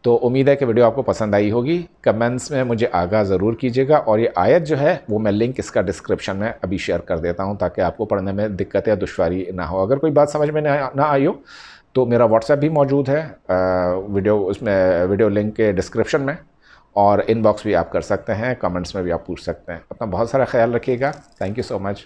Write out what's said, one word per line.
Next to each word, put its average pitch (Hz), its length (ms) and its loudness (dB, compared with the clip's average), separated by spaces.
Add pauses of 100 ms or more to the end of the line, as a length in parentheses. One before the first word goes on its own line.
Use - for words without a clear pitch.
तो 120 120 4
उम्मीद 127 340 2
है 139 60 6
कि 139 100 -2
वीडियो 117 200 4
आपको 117 160 2
पसंद 104 340 -2
आई 104 140 4
होगी। 143 400 -2 (140)
कमेंट्स 120 480 0
में 131 120 0
मुझे 120 220 0
आगाह 90 380 0
ज़रूर 98 320 0
कीजिएगा 131 420 2
और 110 220 2
ये 117 180 0
आयत 123 260 4
जो 151 120 -2
है 147 340 0
वो 104 100 -2
मैं 107 120 0
लिंक 113 280 0
इसका 107 220 -2
डिस्क्रिप्शन 95 540 -4
में 107 180 -4 (100)
अभी 95 140 -4
शेयर 87 220 -2
कर 87 200 -4
देता 87 240 -4
हूँ 101 140 -4
ताकि 95 240 -2
आपको 90 240 -2
पढ़ने 98 260 -2
में 101 240 -4
दिक्कत 95 320 -2
या 107 80 2
दुश्वारी 92 580 -2
ना 87 120 -6
हो। 92 180 -2
अगर 120 140 0
कोई 156 140 0
बात 147 180 4
समझ 147 200 -2
में 151 120 -2
ना, 143 340 -2
ना 135 80 2
आई 143 220 2
हो 190 180 -2 (520)
तो 131 100 4
मेरा 120 200 4
WhatsApp 113 320 2
भी 143 120 0
मौजूद 143 400 2
है, 151 140 0
अ, 156 120 -14 (760)
वीडियो, 101 300 2
उसमें 95 680 2
वीडियो 101 240 2
लिंक 104 240 -2
के 107 200 2
डिस्क्रिप्शन 113 480 -2
में, 139 160 -6 (580)
और 101 260 4
इनबॉक्स 110 420 2
भी 104 100 0
आप 82 180 0
कर 90 100 -2
सकते 104 320 -4
हैं, 120 220 -4
कमेंट्स 90 400 -6
में 95 100 -4
भी 85 60 -2
आप 82 160 -4
पूछ 85 180 -10
सकते 85 280 -8
हैं। 82 180 -14
अपना - 160 -8
बहुत 104 220 -2
सारा 131 160 2
ख्याल 117 260 2
रखिएगा। 127 420 -2
Thank - 460 -8
you 117 120 -8
so 104 100 -6
much। 101 240 -6